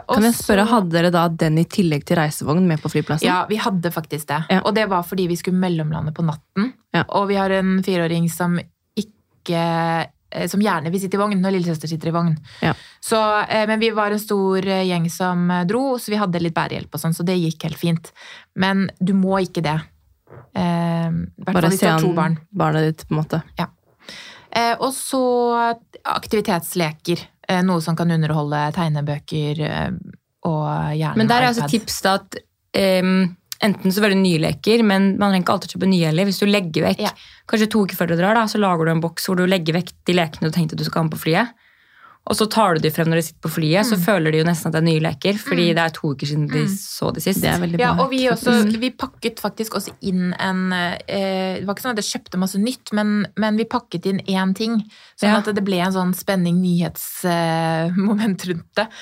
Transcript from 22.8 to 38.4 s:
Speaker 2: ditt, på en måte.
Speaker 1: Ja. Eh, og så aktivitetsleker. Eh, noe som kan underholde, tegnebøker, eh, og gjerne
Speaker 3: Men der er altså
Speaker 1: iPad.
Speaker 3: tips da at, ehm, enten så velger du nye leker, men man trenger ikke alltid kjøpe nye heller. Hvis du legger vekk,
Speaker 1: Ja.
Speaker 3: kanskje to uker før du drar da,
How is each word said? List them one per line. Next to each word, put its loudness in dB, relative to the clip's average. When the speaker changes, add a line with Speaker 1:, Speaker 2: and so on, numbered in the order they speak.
Speaker 2:
ditt, -20
på -2
en 0
måte. -4
Speaker 1:
Ja. -4
Eh, 2
og -2
så 0
aktivitetsleker. -2
Eh, 2
noe 2
som -2
kan 0
underholde, 0
tegnebøker, -2
eh, -2
og -2
gjerne -2
Speaker 3:
Men 4
der 4
er 4
altså -2
Speaker 1:
iPad. -4
Speaker 3:
tips -2
da 2
at, -8
ehm, 2
enten 2
så 0
velger 4
du 4
nye 4
leker, 2
men 4
man 2
trenger 2
ikke 4
alltid -4
kjøpe 0
nye 4
heller. 2
Hvis -2
du 2
legger 2
vekk, 0
Speaker 1:
Ja. -2
Speaker 3:
kanskje 2
to 2
uker -6
før -2
du 0
drar 2
da, 2